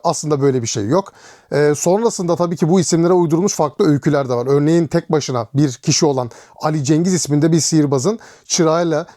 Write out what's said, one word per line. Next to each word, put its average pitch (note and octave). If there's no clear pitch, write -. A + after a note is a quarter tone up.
Aslında D3+
böyle C3
bir A2+
şey A2
yok. F3
E, D3
sonrasında F3+
tabii E3+
ki D#3
bu F#3
isimlere E3+
uydurulmuş F3
farklı E3
öyküler C#3+
de B2
var. A#2+
Örneğin D3
tek E3
başına C3
bir C#3
kişi -
olan C3
Ali D#3
Cengiz E3
isminde D3
bir E3
sihirbazın D3
çırağıyla E3